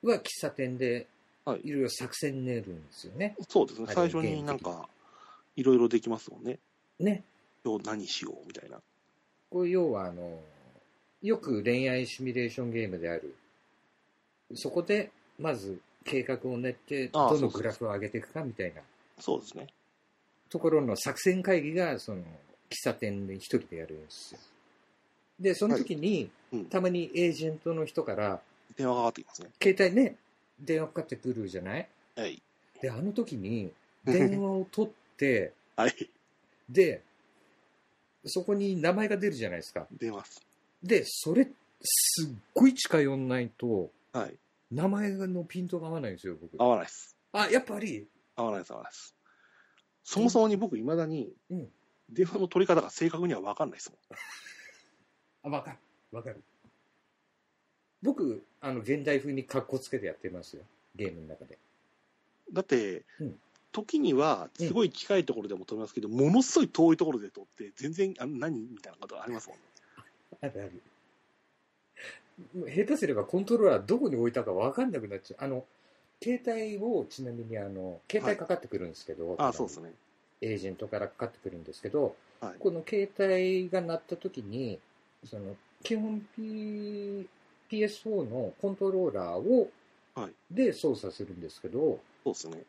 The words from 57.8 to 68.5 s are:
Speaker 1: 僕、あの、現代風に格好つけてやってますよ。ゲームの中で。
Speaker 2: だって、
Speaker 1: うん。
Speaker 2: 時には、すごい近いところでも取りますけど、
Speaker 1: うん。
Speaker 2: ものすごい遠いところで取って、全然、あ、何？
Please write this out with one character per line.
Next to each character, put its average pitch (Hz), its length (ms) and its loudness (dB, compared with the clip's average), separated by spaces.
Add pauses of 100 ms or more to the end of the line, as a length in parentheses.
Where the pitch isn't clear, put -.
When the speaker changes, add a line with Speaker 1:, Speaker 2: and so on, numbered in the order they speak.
Speaker 1:
僕、 147 400 0 (180)
あ 139 100 -4
の、 123 100 -4
現 139 220 0
代 143 160 4
風 139 140 -4
に 135 120 -4
格 131 220 -4
好 131 120 -2
つ - 100 -12
け 127 100 -2
て 101 60 -6
や 82 80 -4
っ - 40 -12
て 90 120 -8
ま 87 140 -12
す - 120 -18
よ。 - 80 -18 (320)
ゲ 104 120 -4
ー 85 60 -6
ム 82 80 -14
の 78 60 -16
中 73 180 -16
で。 - 120 -20 (960)
Speaker 2:
だ 180 80 0
っ 190 40 -2
て、 104 380 0 (160)
Speaker 1:
う 160 60 -6
ん。 - 140 -10 (320)
Speaker 2:
時 220 280 -2
に 202 140 4
は、 131 420 2
す 170 160 -4
ご 214 140 4
い 175 60 0
近 - 260 0
い 175 80 2
と 135 80 -2
こ 110 80 -4
ろ - 60 -8
で 98 80 -4
も 92 100 -10
取 107 120 -8
り 110 40 -4
ま 107 60 -6
す - 80 -16
け 117 60 -2
ど、 104 60 -4
Speaker 1:
う 104 40 -4
ん。 117 40 -2
Speaker 2:
も 139 160 6
の 254 120 8
す - 160 6
ご 285 40 8
い 190 60 2
遠 165 240 8
い 151 40 4
と 170 80 4
こ 156 80 0
ろ 117 60 -2
で 101 120 -10
取 - 140 -16
っ - 100 -20
て、 101 200 -12
全 147 160 -6
然、 190 280 0
あ、 127 80 -4
何？ 143 340 -4